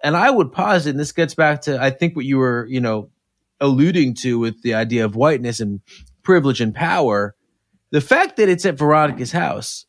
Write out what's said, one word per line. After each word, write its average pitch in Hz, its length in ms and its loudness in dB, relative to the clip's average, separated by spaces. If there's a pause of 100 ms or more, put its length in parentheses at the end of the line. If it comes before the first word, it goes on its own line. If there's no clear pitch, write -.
And 151 140 0
I 226 120 4
would 196 220 2
posit, 180 380 0
and 139 100 -4
this 147 140 -6
gets 165 200 -2
back 151 280 0
to, 135 200 -4
I 135 100 2
think, 170 260 -2
what 131 80 -6
you 135 140 0
were, 120 300 0
you 127 120 -2
know, 110 280 -4 (520)
alluding 143 540 2
to 123 220 -2
with 113 260 -4
the 117 100 -2
idea 113 320 -2
of 104 100 -4
whiteness 120 460 0
and 101 180 -4 (440)
privilege 143 360 2
and 110 160 -2
power. 131 600 -2 (560)
The 147 100 2
fact 330 340 2
that 208 140 4
it's 175 160 0
at 160 120 0
Veronica's 147 540 2
house - 580 -6